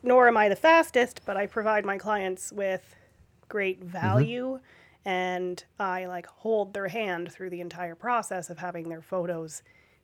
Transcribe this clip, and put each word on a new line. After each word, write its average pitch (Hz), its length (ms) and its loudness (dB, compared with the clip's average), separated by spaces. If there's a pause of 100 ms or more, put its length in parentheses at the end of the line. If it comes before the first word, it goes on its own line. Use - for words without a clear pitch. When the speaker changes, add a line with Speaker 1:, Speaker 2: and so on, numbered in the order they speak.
Speaker 1:
nor 247 260 8
am 233 80 4
I 214 100 6
the 202 80 2
fastest, 311 720 4
but - 100 -4
I 196 120 -2
provide 214 380 0
my 196 120 -2
clients 190 560 -4
with 196 420 -4 (540)
great 190 320 -2
Speaker 2:
Mm-hmm. 180 80 -12
Speaker 1:
value, 220 720 0 (480)
and 180 560 -2 (160)
I, 185 280 -4
like, 180 180 -10
hold 208 480 -2
their 196 140 -4
hand 180 440 -4
through 185 200 -10
the 175 100 -10
entire 170 340 -10
process 208 540 -4
of 170 80 -12
having 170 320 -10
their 165 140 -10
photos 170 580 -6 (420)